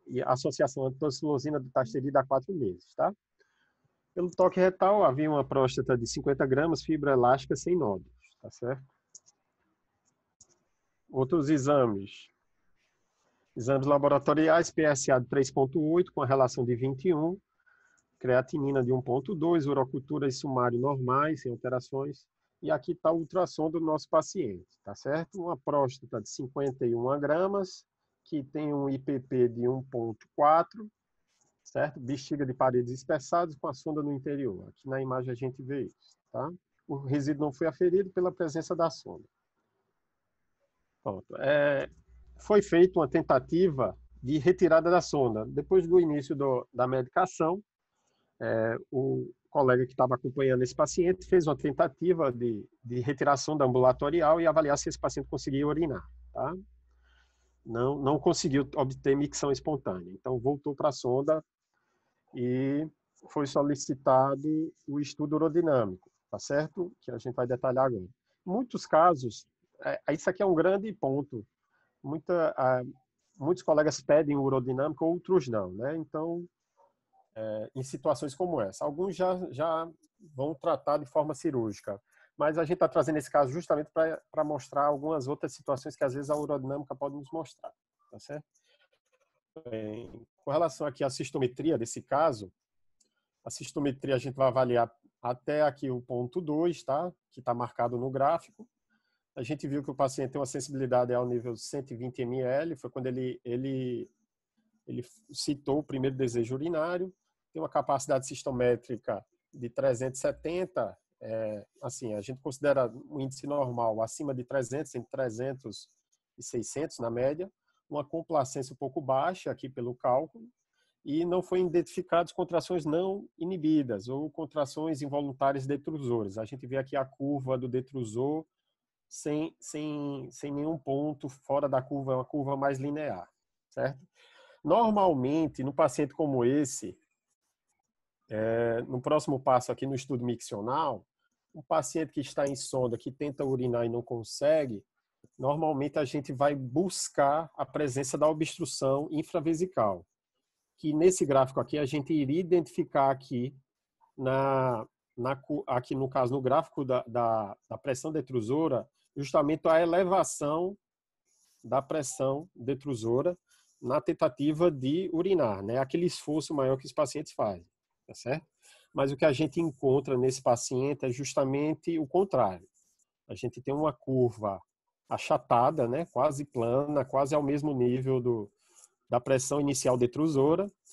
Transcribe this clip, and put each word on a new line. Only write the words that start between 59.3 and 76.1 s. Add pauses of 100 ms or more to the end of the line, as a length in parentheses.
espontânea.
Então,
voltou
pra
sonda (880)
e (440)
foi
solicitado (140)
o
estudo
urodinâmico, (200)
tá
certo?
Que
a
gente
vai
detalhar
agora.
Em (360)
muitos
casos, (380)
é, (120)
isso
aqui
é
um
grande
ponto. (580)
Muita,
ah, (540)
muitos
colegas
pedem
o
urodinâmico,
outros
não,
né?
Então, (880)